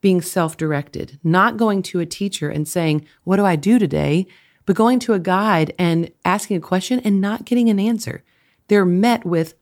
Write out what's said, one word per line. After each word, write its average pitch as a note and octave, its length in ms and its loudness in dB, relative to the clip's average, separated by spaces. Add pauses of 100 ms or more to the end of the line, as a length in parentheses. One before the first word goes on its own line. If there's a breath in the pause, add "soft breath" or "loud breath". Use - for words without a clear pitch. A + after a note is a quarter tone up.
being F#3 220 2
self-directed, D#3 1000 -4
not F#3+ 320 2
going G#3+ 260 0
to F#3 160 -6
a E3+ 80 -2
teacher F3+ 420 -6
and D3+ 200 -6
saying, D#3 360 0 (200 soft breath)
"What F#3+ 140 0
do G3+ 60 2
I F3+ 120 2
do G#3 240 2
today?" D3+ 480 0 (380 soft breath)
but F#3+ 100 2
going A#3+ 240 2
to A#3 140 0
a G3 40 0
guide F#3 640 0
and E3+ 320 0 (120)
asking G3 340 -2
a - 20 -4
question F#3+ 400 -2
and G3+ 200 0
not G3+ 240 -4
getting A#3+ 240 2
an G#3 120 2
answer. A3 420 -4 (460)
They're G3+ 160 4
met G#3+ 420 0
with E3 340 -2